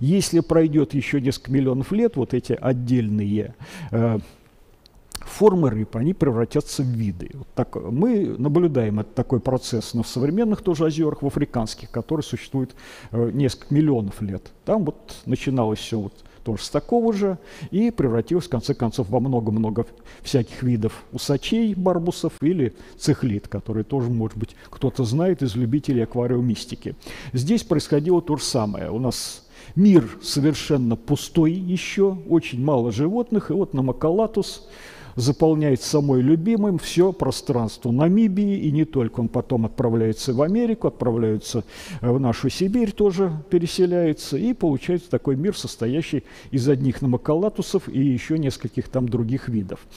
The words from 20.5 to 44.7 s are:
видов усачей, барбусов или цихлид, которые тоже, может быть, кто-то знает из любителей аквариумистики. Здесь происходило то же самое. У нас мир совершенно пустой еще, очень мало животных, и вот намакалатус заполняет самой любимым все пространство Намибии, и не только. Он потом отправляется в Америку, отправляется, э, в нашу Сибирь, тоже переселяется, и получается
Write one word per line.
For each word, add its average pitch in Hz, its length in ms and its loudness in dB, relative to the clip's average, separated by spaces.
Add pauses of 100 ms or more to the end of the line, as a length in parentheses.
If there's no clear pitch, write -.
видов 117 300 0 (180)
усачей, 208 640 0
барбусов 175 680 -2
или 147 320 2 (240)
цихлид, 127 500 0
которые 104 360 -4
тоже, 127 260 -2
может 110 260 -2
быть, 107 180 -8 (140)
кто-то - 360 -2
знает 165 380 0
из 113 140 -2
любителей 123 460 0
аквариумистики. 120 920 -2 (360)
Здесь 147 300 2
происходило 160 580 2
то 151 160 -2
же 131 60 -8
самое. 98 480 -2
У 104 80 -4
нас - 480 -4 (280)
мир 175 480 6
совершенно 135 760 0
пустой 156 560 0
еще, 185 640 0 (100)
очень 143 340 2
мало 123 300 2
животных, 202 580 0
и 151 40 0
вот 190 180 0
намакалатус 165 960 0 (480)
заполняет 147 640 2
самой 143 420 2
любимым 185 540 2
все 180 360 2
пространство 120 800 -2
Намибии, 196 720 2
и 151 60 2
не 151 120 2
только. 127 360 -2
Он 113 80 0
потом 120 360 0
отправляется 113 720 0
в 127 80 2
Америку, 214 460 0
отправляется, 113 760 0 (380)
э, 120 100 0
в 123 80 4
нашу 131 320 0
Сибирь, 202 400 0
тоже 196 400 2 (180)
переселяется, 175 880 2
и 220 180 0
получается 170 540 0